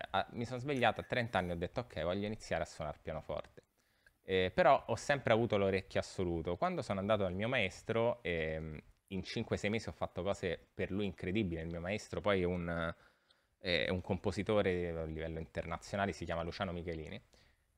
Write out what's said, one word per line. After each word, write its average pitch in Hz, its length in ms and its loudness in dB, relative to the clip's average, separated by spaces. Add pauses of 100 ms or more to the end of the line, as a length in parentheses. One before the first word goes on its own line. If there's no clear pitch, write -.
(120)
a, 95 200 2
mi 117 140 -4
sono 123 140 -6
svegliato 120 420 2
a - 20 -4
trenta 120 340 0
anni 90 140 2
e - 20 -2
ho 85 40 -2
detto, 87 240 -4
"Ok, - 220 -6
voglio 98 220 0
iniziare 95 380 -2
a - 20 -8
suonare - 320 -8
il - 60 -20
pianoforte." - 600 -8 (600)
Eh, 92 300 2
però 160 340 8
ho 113 80 0
sempre 131 380 2
avuto 110 240 4
l'orecchio 98 420 2
assoluto. 87 580 0
Quando 175 240 -2
sono 101 180 -2
andato 101 240 4
dal 90 100 2
mio 101 140 -2
maestro, 113 760 0
ehm, 80 560 -2 (280)
in 92 160 -2
cinque, 110 340 -2
sei 101 120 0
mesi 113 200 -2
ho 85 40 -6
fatto - 300 -4
cose 92 500 -2
per 92 180 -2
lui 101 140 0
incredibili. 92 560 -2
Il 82 60 -6
mio 85 140 -6
maestro 90 400 -4
poi 101 200 4
è 87 40 4
un, 85 480 0 (640)
è 87 320 0
un 90 120 0
compositore 95 880 2
a 82 160 -4
livello 80 340 -4
internazionale, 82 720 -2
si - 120 -8
chiama 82 180 -2
Luciano 85 280 -4
Michelini. 85 500 -6 (560)